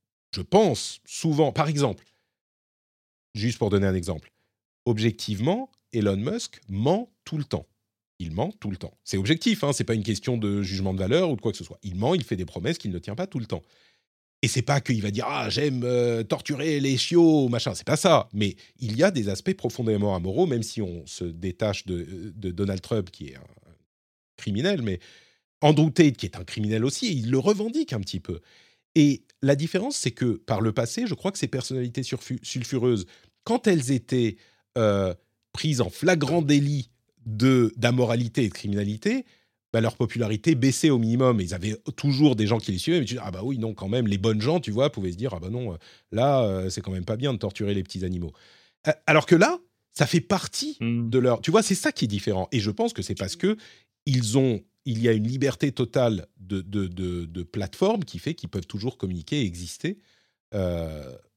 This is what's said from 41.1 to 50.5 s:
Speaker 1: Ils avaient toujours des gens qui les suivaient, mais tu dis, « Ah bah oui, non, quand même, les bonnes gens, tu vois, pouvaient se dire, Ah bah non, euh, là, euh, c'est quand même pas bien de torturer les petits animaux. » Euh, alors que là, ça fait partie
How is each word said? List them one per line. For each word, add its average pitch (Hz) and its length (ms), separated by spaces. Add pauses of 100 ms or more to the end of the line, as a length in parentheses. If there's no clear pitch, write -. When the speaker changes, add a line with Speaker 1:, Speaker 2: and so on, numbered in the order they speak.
Speaker 1:
Ils 90 120
avaient 98 220 (220)
toujours 139 400
des 107 100
gens 113 120
qui 104 120
les 92 80
suivaient, 170 220
mais 135 60
tu 110 80
dis, « 123 80
Ah - 100
bah 92 100
oui, 131 160
non, 110 160
quand 98 140
même, 120 180
les 101 120
bonnes 107 220
gens, 151 200
tu 113 100
vois, 131 220
pouvaient 95 180
se 85 60
dire, 113 180
Ah 82 60
bah 90 100
non, 117 220
euh, 82 40 (360)
là, 131 320
euh, 95 260
c'est 101 100
quand 95 120
même 92 120
pas 107 120
bien 135 160
de 110 60
torturer 101 360
les 98 80
petits 95 220
animaux. » 90 280 (540)
Euh, 151 60 (160)
alors 156 180
que - 80
là, 269 240 (320)
ça - 160
fait 170 140
partie - 600